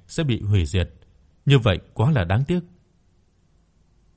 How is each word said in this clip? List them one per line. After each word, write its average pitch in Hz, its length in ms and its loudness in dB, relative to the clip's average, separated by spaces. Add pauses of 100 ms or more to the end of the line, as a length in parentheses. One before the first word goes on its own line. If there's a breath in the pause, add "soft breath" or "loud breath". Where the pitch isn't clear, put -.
sẽ - 160 -6
bị 127 180 -2
hủy 101 240 0
diệt, 82 240 -2 (560)
như 139 140 6
vậy 101 200 0 (140)
quá 127 180 0
là 117 120 0
đáng 98 220 0
tiếc. 180 140 -2 (1600)